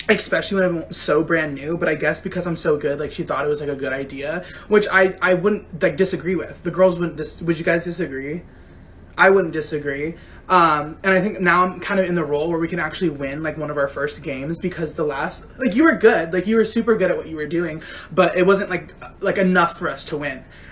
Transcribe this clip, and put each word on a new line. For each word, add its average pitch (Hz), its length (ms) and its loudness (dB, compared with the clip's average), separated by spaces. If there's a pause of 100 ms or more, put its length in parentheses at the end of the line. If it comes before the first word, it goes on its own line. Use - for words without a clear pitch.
especially 196 520 0
when 185 40 4
I'm 170 280 -2
so 160 300 2
brand 156 320 0
new, 147 220 -6
but 165 120 -2
I 156 60 0
guess 151 260 -2
because 180 240 -6
I'm 170 120 -2
so 156 200 2
good, 143 220 -2
like, 147 140 -6
she 175 100 -6
thought 143 220 -4
it 147 40 -2
was, 147 120 -2
like, 143 80 -8
a 139 80 -4
good 131 160 -4
idea, 135 520 -6 (220)
which 208 240 4
I, 190 320 4
I 185 120 4
wouldn't, 180 460 -2
like, 175 160 2
disagree 180 380 0
with. - 300 -6
The 175 80 -4
girls 180 260 4
wouldn't 160 180 -4
dis-, 156 260 -8
would 165 160 0
you 170 60 -4
guys 170 200 2
disagree? 151 580 -6 (760)
I 190 140 8
wouldn't 185 220 4
disagree. 147 640 -4 (340)
Um, 160 560 2
and 190 80 4
I 185 80 4
think 202 180 -2
now 175 260 4
I'm 190 140 -2
kind 196 220 -2
of 185 60 2
in 175 100 0
the 165 80 0
role 147 240 0
where 170 100 -2
we 165 80 -2
can 170 140 -4
actually 160 300 -2
win, 143 340 -6
like, 151 120 -4
one 151 140 -6
of 143 60 -4
our 143 100 0
first 143 380 -6
games 143 340 -6
because 170 360 -6
the 165 100 -2
last, 147 420 -4 (120)
like, 233 180 0
you 302 80 6
were 320 100 6
good, 175 380 4
like, 180 160 -2
you 226 80 4
were 220 80 6
super 226 320 2
good 175 160 2
at 156 40 -2
what 151 120 -8
you 160 80 -10
were 151 100 -6
doing, 160 340 -4 (300)
but 170 260 2
it 180 80 4
wasn't, 196 240 4
like, - 240 -6 (280)
like, 196 180 -2
enough 185 400 2
for 170 100 -4
us 143 180 -8
to 160 100 -6
win. 143 260 -8 (300)